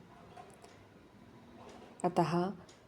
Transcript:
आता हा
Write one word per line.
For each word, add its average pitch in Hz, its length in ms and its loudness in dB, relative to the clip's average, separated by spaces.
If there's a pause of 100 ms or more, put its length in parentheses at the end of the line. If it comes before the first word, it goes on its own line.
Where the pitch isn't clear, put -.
(2000)
आता 175 180 6
हा 175 280 4 (380)